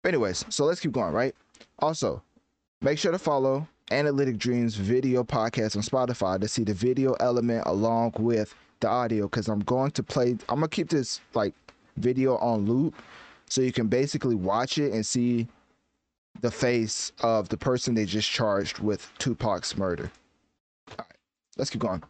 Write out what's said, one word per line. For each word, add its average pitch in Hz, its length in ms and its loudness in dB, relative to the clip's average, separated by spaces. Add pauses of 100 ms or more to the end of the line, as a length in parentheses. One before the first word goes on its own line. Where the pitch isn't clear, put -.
But 175 60 0
anyways, 113 400 0
so 143 160 0
let's 170 140 0
keep 151 120 -4
going, 104 220 -2
right? 120 220 0 (440)
Also, 147 420 -2 (600)
make 147 160 2
sure 175 140 0
to 185 80 -2
follow 139 480 0 (240)
Analytic 139 460 0
Dreams 120 380 0
video 123 480 2
podcast 113 520 -2
on 104 80 -2
Spotify 113 580 0
to 107 60 0
see 117 160 -2
the 104 100 0
video 127 400 2
element 120 540 0
along 113 500 2
with 110 360 0 (260)
the 117 80 0
audio, 110 400 2
'cause 104 200 -2
I'm 104 140 0
going 131 300 0
to 123 120 -4
play, 123 280 2 (180)
I'm 135 80 0
gonna 156 100 2
keep 156 220 -2
this, 139 320 -2 (120)
like, - 200 0 (440)
video 127 400 2
on 113 280 2
loop 131 300 2 (520)
so - 140 0
you 127 100 2
can 117 160 0
basically 127 480 0
watch 104 440 0
it 143 120 2
and 107 140 0
see 120 420 0 (960)
the 113 100 0
face 123 600 0 (100)
of 113 280 2
the 110 80 -4
person 127 360 -2
they 110 120 2
just 104 240 -2
charged 101 500 -2
with 104 280 -2 (120)
Tupac's 110 580 -2
murder. 92 340 -2 (760)
All - 100 -16
right, - 180 -18 (400)
let's 135 120 -4
keep 107 120 -6
going. 92 280 -2